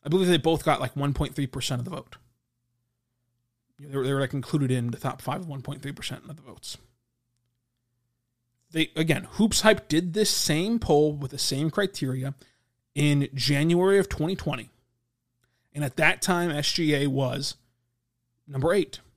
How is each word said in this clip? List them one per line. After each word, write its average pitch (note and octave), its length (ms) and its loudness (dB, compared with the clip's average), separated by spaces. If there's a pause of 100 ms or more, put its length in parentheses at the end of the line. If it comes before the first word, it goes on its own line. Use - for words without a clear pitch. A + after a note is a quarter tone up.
I - 40 -6
believe F3+ 180 2
they F3+ 100 4
both D#3+ 280 2
got, D3+ 160 2
like, C3+ 160 -6
one C#3+ 180 0
point D3+ 220 -4
three C#3+ 100 -2
percent C3 320 -4
of A#2+ 60 -6
the F3+ 80 -10
vote. - 240 -14 (1600)
They C#3 180 -10
were, C3 80 0
they C3+ 80 0
were, C#3 80 2
like, C3 120 -2
included C3+ 400 0
in A#2+ 180 0
the A#2 80 -8
top B2 240 -6
five, E3+ 240 -6
one C#3 160 -10
point C#3 200 -10
three C#3 100 -10
percent - 360 -10
of - 60 -14
the E3 80 -20
votes. - 360 -16 (1900)
They, D#3+ 240 0
again, D#3+ 360 0
Hoops A3 280 2
Hype G#3+ 260 4
did E3+ 280 0
this G#3 160 2
same G3 500 0
poll D3+ 320 4
with C#3+ 180 -6
the C#3 80 -14
same D3 320 0
criteria C#3 640 -4 (600)
in D3 380 4
January E3 640 4
of G3 100 2
twenty E3 260 -2
twenty. C3 360 -6 (1000)
And D3 120 -4
at C3 120 -6
that D#3+ 260 4
time, F3 280 0
S D3 220 -2
G D#3 240 2
A C#3 100 0
was C3+ 480 -2 (920)
number C#3+ 240 0
eight. - 280 0 (160)